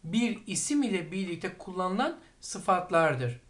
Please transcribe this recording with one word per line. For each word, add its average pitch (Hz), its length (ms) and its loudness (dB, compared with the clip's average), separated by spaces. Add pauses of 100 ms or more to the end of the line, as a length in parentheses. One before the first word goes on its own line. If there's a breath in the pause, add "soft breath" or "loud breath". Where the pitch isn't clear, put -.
bir 226 420 0
isim 285 360 0
ile 180 300 0
birlikte 185 460 -4
kullanılan 190 600 -2 (200 loud breath)
sıfatlardır. 165 1080 2